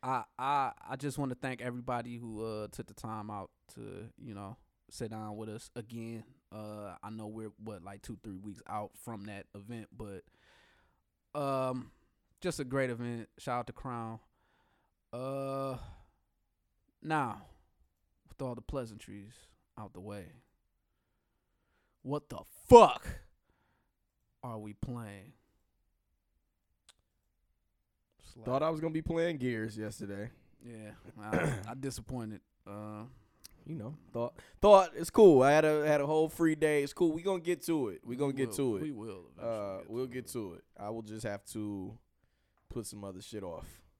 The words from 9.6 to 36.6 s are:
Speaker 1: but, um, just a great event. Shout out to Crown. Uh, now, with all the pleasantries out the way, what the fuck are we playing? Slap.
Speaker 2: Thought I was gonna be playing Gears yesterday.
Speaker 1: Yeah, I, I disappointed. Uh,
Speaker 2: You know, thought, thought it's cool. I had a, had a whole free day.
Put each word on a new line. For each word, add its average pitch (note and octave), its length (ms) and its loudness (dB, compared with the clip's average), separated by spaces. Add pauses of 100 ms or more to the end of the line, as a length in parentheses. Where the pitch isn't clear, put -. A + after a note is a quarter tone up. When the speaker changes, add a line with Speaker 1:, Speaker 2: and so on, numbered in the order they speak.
Speaker 1:
but, G2+ 280 -12 (1160)
um, C3 520 -2 (500)
just F3+ 180 -2
a D3 40 -2
great C3 260 0
event. A#2+ 480 -6
Shout B2 220 -4
out A#2 80 -8
to A#2+ 60 -12
Crown. A2+ 460 -10 (920)
Uh, C3+ 640 -6 (1300)
now, D3+ 400 -2 (840)
with - 120 -12
all B2+ 140 -6
the A#2+ 60 -14
pleasantries A2 720 -10 (440)
out G#2+ 160 -10
the F2+ 60 -14
way, G2+ 260 -10 (1800)
what D3 280 -6
the A#2 100 -10 (280)
fuck F#3+ 380 12 (1400)
are A#2 140 -8
we G#2+ 160 -10
playing? A2 600 -10 (3000)
Slap. A2+ 120 -14
Speaker 2:
Thought C3 180 0
I D#3+ 60 2
was D#3+ 100 -2
gonna D#3+ 140 -4
be D#3+ 80 0
playing E3 360 2
Gears A2+ 400 0
yesterday. G2+ 520 -6 (340)
Speaker 1:
Yeah, A2 280 -14 (300)
I, D3 320 0 (160)
I A#2 100 -8
disappointed. A#2+ 600 -8 (240)
Uh, G#2+ 380 -12 (600)
Speaker 2:
You D3+ 100 -10
know, B2+ 200 -10 (180)
thought, A#2+ 200 -2 (280)
thought G3 340 10
it's E3 140 -4
cool. F3+ 340 12
I C#3 80 8
had D#3 140 8
a, D3+ 220 4
had D3 140 4
a C#3 40 0
whole D#3 240 2
free D#3+ 260 2
day. D3+ 280 4